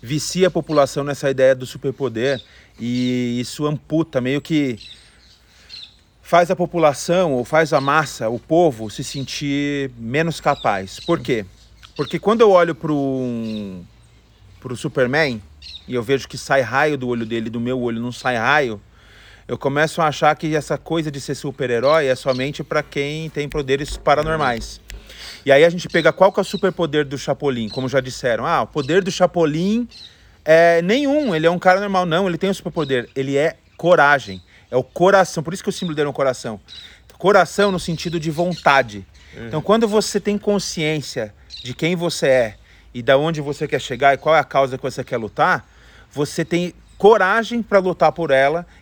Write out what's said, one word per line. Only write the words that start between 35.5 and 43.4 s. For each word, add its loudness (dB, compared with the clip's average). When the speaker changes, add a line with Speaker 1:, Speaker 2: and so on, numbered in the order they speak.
Speaker 1:
isso -12
que -4
o -4
símbolo -6
dele -2
é -4
um -8
coração. -4
Coração 2
no -2
sentido -6
de -4
vontade. 0
Speaker 2:
Uhum. -14
Speaker 1:
Então, -6
quando 2
você 0
tem -2
consciência -4
de -12
quem -2
você -2
é 2
e -10
da 4
onde 0